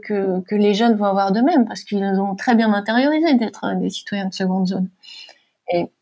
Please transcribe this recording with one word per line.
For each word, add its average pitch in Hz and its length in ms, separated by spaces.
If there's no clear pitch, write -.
que, 196 360
que 185 140
les 208 200
jeunes 226 220
vont 208 100
avoir 196 260
d'eux-mêmes, 247 320
parce 208 180
qu'ils 202 220
ont 196 320
très 240 180
bien 220 180
intériorisé 269 600
d'être, 220 300
euh, 196 100
des 185 160
citoyens 196 360
de 190 80
seconde 190 340
zone. 190 200
Et 175 200